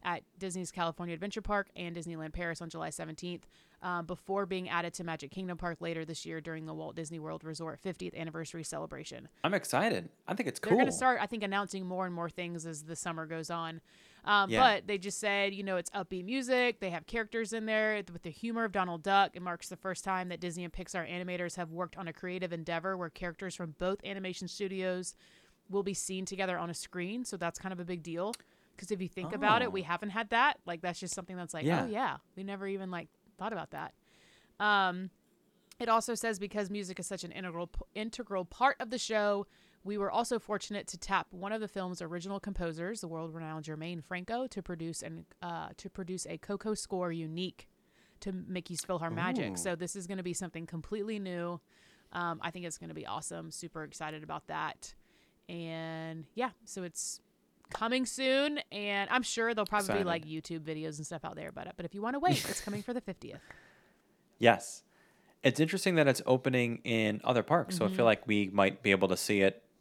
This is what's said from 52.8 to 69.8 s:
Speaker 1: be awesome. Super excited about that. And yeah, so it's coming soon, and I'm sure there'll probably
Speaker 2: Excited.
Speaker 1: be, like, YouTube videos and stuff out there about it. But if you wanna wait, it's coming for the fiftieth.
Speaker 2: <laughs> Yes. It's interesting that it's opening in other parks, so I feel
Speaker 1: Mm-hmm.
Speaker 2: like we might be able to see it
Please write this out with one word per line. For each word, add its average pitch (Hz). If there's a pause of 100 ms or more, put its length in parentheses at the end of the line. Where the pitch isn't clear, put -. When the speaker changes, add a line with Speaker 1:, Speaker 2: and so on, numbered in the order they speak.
Speaker 1:
be 156
awesome. 160
Super 160
excited 156
about 156
that. 156 (520)
And 160
yeah, 240 (160)
so 190
it's - (500)
coming 247
soon, 269 (120)
and 202
I'm 254
sure 233
there'll 208
probably 208
Speaker 2:
Excited. 202
Speaker 1:
be, 180
like, 170
YouTube 156
videos 156
and 151
stuff 165
out -
there 156
about -
it. 180
But 170
if 165
you 202
wanna 254
wait, 349
it's -
coming 202
for 247
the 247
fiftieth. -
Speaker 2:
<laughs> - (880)
Yes. - (600)
It's 135
interesting 175
that 151
it's 131
opening 127
in 110
other 120
parks, 175
so 113
I -
feel 95
Speaker 1:
Mm-hmm. 117
Speaker 2:
like 107
we 104
might 98
be 101
able 95
to 90
see 101
it 95 (180)